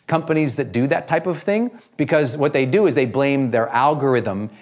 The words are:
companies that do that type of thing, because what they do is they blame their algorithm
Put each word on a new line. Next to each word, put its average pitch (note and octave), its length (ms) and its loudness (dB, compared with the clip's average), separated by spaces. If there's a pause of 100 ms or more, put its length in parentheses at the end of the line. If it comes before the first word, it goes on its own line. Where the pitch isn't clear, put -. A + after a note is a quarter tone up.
companies D#3 500 0
that C3+ 160 -4
do A#2+ 140 2
that E3 200 -6
type E3+ 200 -2
of E3+ 160 -4
thing, A3 280 -2 (280)
because D3 400 0
what D3 160 0
they C3+ 100 2
do F#3+ 220 2
is C#3 80 2
they C3+ 100 2
blame C3+ 460 0
their A2+ 180 0
algorithm A#2+ 800 0 (140)